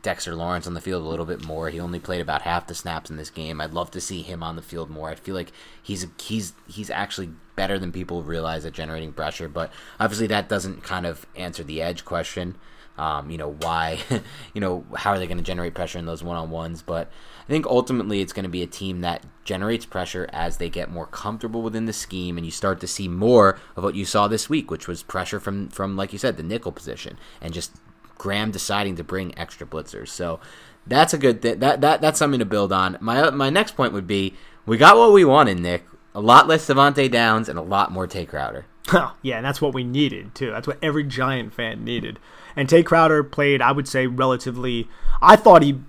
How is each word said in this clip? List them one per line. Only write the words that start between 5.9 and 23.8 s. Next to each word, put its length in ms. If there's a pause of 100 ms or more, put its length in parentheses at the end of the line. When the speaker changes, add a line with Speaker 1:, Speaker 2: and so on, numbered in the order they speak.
Speaker 1:
he's, 340 (120)
he's 240
actually 400 (240)
better 240
than 140
people 320
realize 400
at 80
generating 400
pressure, 360
but 220 (300)
obviously 260
that 220
doesn't 340
kind 240
of 180 (120)
answer 260
the 180
edge 240
question. 520 (420)
Um, 320
you 80
know, 220
why, 400 (260)
<laughs> 280
you 60
know, 240 (120)
how 160
are 60
they 100
gonna 140
generate 320
pressure 240
in 80
those 180
one-on-ones? 580
But 280 (320)
I 80
think 160
ultimately 540
it's 140
gonna 160
be 120
a 40
team 340
that 240 (200)
generates 420
pressure 460
as 260
they 100
get 220
more 160
comfortable 560
within 240
the 60
scheme, 440
and 100
you 60
start 280
to 60
see 220
more 500 (180)
of 80